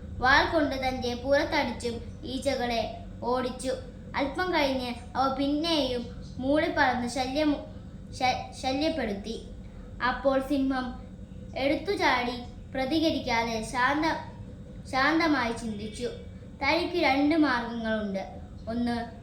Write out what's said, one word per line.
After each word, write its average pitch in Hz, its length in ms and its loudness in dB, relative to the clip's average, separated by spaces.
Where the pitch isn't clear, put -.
വാൽ 285 340 6
കൊണ്ട് 269 360 2
തന്റെ 247 260 -2
പുറത്തടിച്ചും 254 1080 0
ഈച്ചകളെ 240 760 -2
ഓടിച്ചു. 247 500 -2
അല്പം 330 380 0
കഴിഞ്ഞ് 262 400 2
അവ 262 180 2
പിന്നെയും 277 720 2
മൂളിപ്പറന്ന് 277 680 2
ശല്യം-, 277 680 0
ശ-, - 500 -2
ശല്യപ്പെടുത്തി. 262 800 -2
അപ്പോൾ 269 320 4
സിംഹം 269 640 0
എടുത്തുചാടി 277 760 2
പ്രതികരിക്കാതെ 262 1000 0
ശാന്ത-, - 1160 -2
ശാന്തമായി 277 640 4
ചിന്തിച്ചു. 220 540 -6
തനിക്ക് 330 340 2
രണ്ട് 294 380 6
മാർഗങ്ങളുണ്ട്. 226 1040 0
ഒന്ന്, 233 360 0